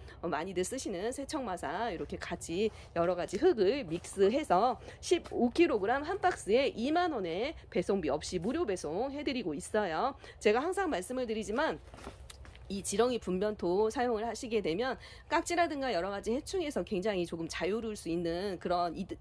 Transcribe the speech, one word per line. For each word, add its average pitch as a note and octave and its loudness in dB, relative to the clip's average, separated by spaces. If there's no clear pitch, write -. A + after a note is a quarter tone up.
어, E3 -2
많이들 F3 -2
쓰시는 A#3 -4
세척마사 A3+ -4
이렇게 E3 -6
같이 F3+ -2
여러 E3+ 4
가지 E3+ -2
흙을 B3+ 4
믹스해서 G3+ 4
십오 A#3+ 2
킬로그램 C4 4
한 E4+ -2
박스에 C4 4
이만 D#4 2
원에 G3+ -2
배송비 F3 2
없이 D#3 0
무료 B3+ 0
배송해드리고 A3+ -2
있어요. G3+ 0
제가 A3 4
항상 F#4 0
말씀을 B3+ -2
드리지만 A3 -2
이 G3 -6
지렁이 A#3 2
분변토 G3+ 0
사용을 A#3+ 0
하시게 A3+ -2
되면 G3 0
깍지라든가 D#4 2
여러 F3+ 0
가지 G3+ -2
해충에서 D4 -2
굉장히 F#3 0
조금 E3 -6
자유로울 G#3+ -2
수 - -8
있는 F3 -2
그런 F3 0
이-, F3+ -6